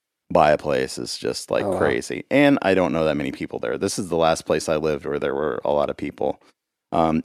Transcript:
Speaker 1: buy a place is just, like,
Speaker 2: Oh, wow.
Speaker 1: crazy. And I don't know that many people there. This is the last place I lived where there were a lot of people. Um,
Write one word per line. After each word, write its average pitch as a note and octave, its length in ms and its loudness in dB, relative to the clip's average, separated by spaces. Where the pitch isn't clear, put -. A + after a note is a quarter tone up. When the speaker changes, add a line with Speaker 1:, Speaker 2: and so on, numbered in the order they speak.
Speaker 1:
buy D2+ 220 6
a D2 60 4
place C2 400 -2
is - 200 -8
just, - 320 -6
like, G#1 140 0
Speaker 2:
Oh, G2 60 -4
wow. - 80 -2
Speaker 1:
crazy. - 520 -2
And C#3+ 320 4
I F#2+ 120 4
don't F2+ 180 2
know D#2+ 120 0
that D2+ 120 2
many C#2 160 -4
people C#2+ 260 -8
there. B1 180 -4
This F#2+ 220 -4
is G2+ 100 -6
the E2+ 80 -2
last D#2+ 300 2
place D#2 220 0
I D#2+ 80 2
lived D2+ 280 -2
where C#2+ 140 -4
there C#2 160 -2
were C#2+ 300 -2
a C#2 80 0
lot C#2+ 180 0
of C#2+ 60 -6
people. - 440 -6
Um, D#2+ 320 2